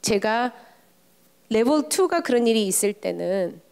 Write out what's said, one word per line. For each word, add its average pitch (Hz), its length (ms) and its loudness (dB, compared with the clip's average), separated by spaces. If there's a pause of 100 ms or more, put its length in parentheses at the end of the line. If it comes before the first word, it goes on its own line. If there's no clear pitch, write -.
제가 226 520 0 (920)
레벨 277 400 2
투가 359 320 2
그런 247 260 0
일이 220 200 2
있을 202 260 -2
때는 175 680 -4 (120)